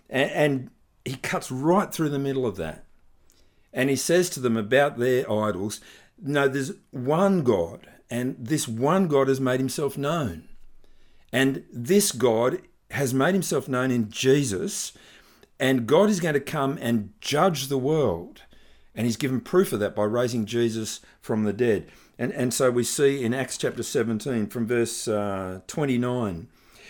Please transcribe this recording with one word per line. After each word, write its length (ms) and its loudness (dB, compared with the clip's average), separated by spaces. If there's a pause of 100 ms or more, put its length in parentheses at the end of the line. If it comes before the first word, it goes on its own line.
A-, 60 -8
and 540 0 (340)
he 120 -8
cuts 360 -6
right 420 2
through 160 -2
the 100 -2
middle 260 -2
of 120 -2
that. 280 -8 (880)
And 160 0
he 60 2
says 360 2
to 80 -10
them 180 2
about 400 2
their 320 2
idols, 520 -2 (400)
"No, 260 0
there's 260 -2 (180)
one 520 2
God, 440 0 (220)
and 300 -4
this 280 -4
one 400 2
God 200 4
has 140 2
made 180 0
himself 380 -2
known. 500 -4 (840)
And 380 0
this 400 2
God 500 2 (300)
has 220 -2
made 200 4
himself 340 0
known 240 0
in 180 0
Jesus, 840 0 (640)
and 280 2
God 220 6
is 120 0
going 140 0
to 40 4
come 400 -4
and 400 -2
judge 480 0
the 100 -2
world." 680 -2 (540)
And 80 0
he's 120 0
given 240 -2
proof 320 2
of 80 -2
that 120 0
by 120 0
raising 400 0
Jesus 560 -2 (180)
from 240 -2
the 80 0
dead. 360 0 (300)
And, 140 -4
and 220 -2
so 180 2
we 140 2
see 360 2
in 120 0
Acts 240 -4
chapter 260 -4
seventeen, 640 -2
from 180 -4
verse, 440 -2
uh, 580 -4
twenty-nine, 800 -2 (420)